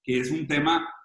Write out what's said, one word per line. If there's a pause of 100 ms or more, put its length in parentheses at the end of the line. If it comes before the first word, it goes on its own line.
que
es
un
tema (160)